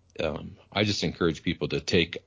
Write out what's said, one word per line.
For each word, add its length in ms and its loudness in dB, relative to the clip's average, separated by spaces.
um, 340 -4
I 120 2
just 200 0
encourage 380 0
people 260 -2
to 120 -2
take 460 2